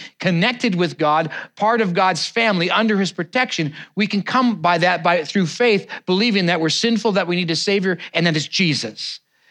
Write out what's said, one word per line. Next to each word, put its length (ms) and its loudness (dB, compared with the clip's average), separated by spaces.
connected 560 0
with 220 0
God, 340 2
part 240 2
of 140 0
God's 340 0
family, 420 0
under 300 2
his 140 -2
protection, 600 -4
we 100 0
can 160 -2
come 400 0
by 180 2
that, 220 2
by, 220 2
through 240 0
faith, 400 0
believing 420 2
that 120 2
we're 80 0
sinful, 460 0
that 140 0
we 100 -2
need 140 -2
a 40 0
Savior, 440 0
and 140 2
that 80 2
it's 120 -2
Jesus. 760 -4